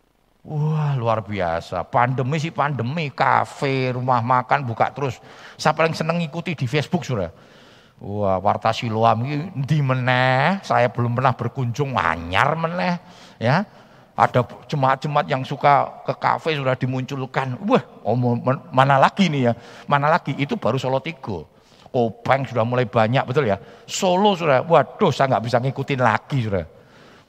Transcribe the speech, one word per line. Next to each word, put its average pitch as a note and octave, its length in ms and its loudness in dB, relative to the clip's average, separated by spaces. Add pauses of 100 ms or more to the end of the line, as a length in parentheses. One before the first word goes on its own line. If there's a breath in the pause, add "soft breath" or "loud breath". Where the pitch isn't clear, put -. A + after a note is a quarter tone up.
(420)
Wah, D3+ 560 -2
luar A2+ 240 0
biasa. F2+ 640 -4
Pandemi C3 540 0
sih D#3 100 -4
pandemi, C#3 640 -4
kafe, B2+ 840 0
rumah B2 300 0
makan C3 420 0
buka A2+ 240 -2
terus. C3+ 300 -6 (340 loud breath)
Saya - 220 2
paling D#3+ 180 0
seneng E3 240 -2
ngikuti E3 380 -6
di C#3 80 -4
Facebook, C#3 400 -2
saudara. G2 260 -4 (720 loud breath)
Wah, F#2+ 400 -2
Warta G#2 320 0
Siloam A2+ 540 2
ini D3 340 -6
di D3 160 0
meneh, C3 880 2
saya A#2+ 240 2
belum A#2+ 240 -2
pernah B2+ 220 2
berkunjung, B2 580 -4
anyar F#2 640 0
meneh, F3 400 -2 (400 loud breath)
ya. C#3 240 2 (500 loud breath)
Ada B2 320 2 (240)
jemaat-jemaat C#3+ 640 0
yang C3 160 -2
suka C#3+ 580 2
ke C3+ 140 -2
kafe C3+ 400 0
sudah C3 160 0
dimunculkan. C3 880 -4
Wah, G#3+ 180 2 (220)
omong, A#2+ 400 0
men-, C3 200 0 (120)
mana C3+ 240 6
lagi F3 320 4
nih B2+ 220 2
ya? - 0 - (340 loud breath)
Mana C#3+ 240 2
lagi? D#3+ 240 0
Itu D3 240 -4
baru A#2 180 0
Solo C3 220 -2
Tigo. A#2 520 -10 (420 loud breath)
Kopeng B2 560 0
sudah A#2+ 160 0
mulai B2 240 0
banyak, A#2 400 2
betul C3 160 0
ya? G2 160 0 (240 loud breath)
Solo, G3 480 2
Saudara, D#3 320 2
waduh, E3 480 2
saya C3 240 0
nggak G#2 80 -2
bisa A#2+ 160 0
ngikutin C3+ 400 -4
lagi, A#2+ 400 0
Saudara. G2 240 -2 (640 loud breath)